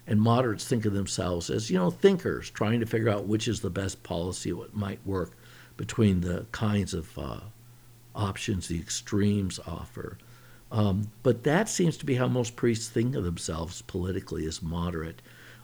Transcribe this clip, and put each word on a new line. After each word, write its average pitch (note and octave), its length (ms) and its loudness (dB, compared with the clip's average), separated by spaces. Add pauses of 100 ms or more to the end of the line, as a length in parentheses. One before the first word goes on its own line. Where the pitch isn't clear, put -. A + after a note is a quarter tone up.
And G#2+ 160 4
moderates A#2 440 4
think A2+ 200 2
of G#2 80 2
themselves F2+ 560 -2
as, A2 220 -2
you F3+ 60 4
know, F3+ 120 2
thinkers F3 600 2
trying A#2 280 0
to A2 60 0
figure A2+ 240 0
out G2+ 160 0
which G#2+ 220 0
is G#2 140 -2
the F#2+ 100 -2
best F#2+ 320 -4
policy, F2 500 -4
what - 220 -10
might G2+ 300 -4
work F#2 260 -2 (440)
between G2 460 4
the F2+ 300 -2
kinds G2+ 420 0
of, E2 240 -8
uh, C2 220 -8 (760)
options G2 520 -2
the E2+ 120 -2
extremes G2+ 880 0
offer. - 500 -10 (540)
Um, G#2 400 2 (120)
but A2+ 200 4
that F3 260 2
seems E3+ 280 2
to - 80 -12
be C#3 100 0
how B2+ 120 2
most B2 280 0
priests A2+ 340 0
think A#2+ 260 0
of A#2+ 80 -2
themselves E2 600 -4
politically, F2+ 600 -4
as D#2 160 -6
moderate. E2+ 600 -4 (420)